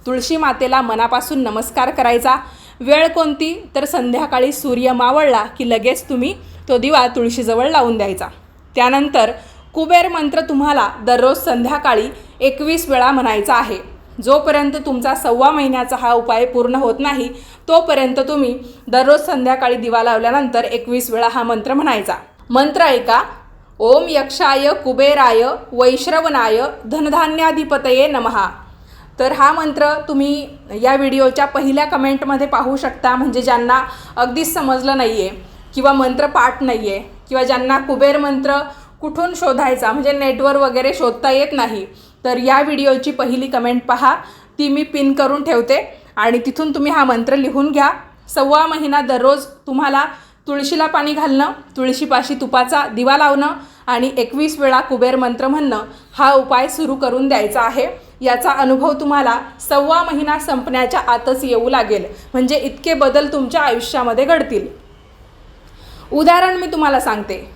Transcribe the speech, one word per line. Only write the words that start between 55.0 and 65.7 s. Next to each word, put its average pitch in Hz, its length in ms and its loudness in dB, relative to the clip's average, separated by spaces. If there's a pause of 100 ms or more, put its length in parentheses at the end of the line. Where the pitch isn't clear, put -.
मंत्र 254 320 -2
म्हणणं, 277 320 -2 (380)
हा 277 160 4
उपाय 262 340 2
सुरू 269 280 -4
करून 262 320 -2
द्यायचा 226 340 0
आहे. 233 600 -4
याचा 254 300 0
अनुभव 269 420 2
तुम्हाला 269 480 0 (280)
सव्वा 311 340 2
महिना 302 360 -2
संपण्याच्या 254 680 -2
आतच 254 360 -2
येऊ 240 260 0
लागेल, 214 360 0 (280)
म्हणजे 254 220 0
इतके 277 380 -4
बदल 285 400 2
तुमच्या 285 280 -2
आयुष्यामध्ये 240 640 -2
घडतील. 311 420 0 (1500)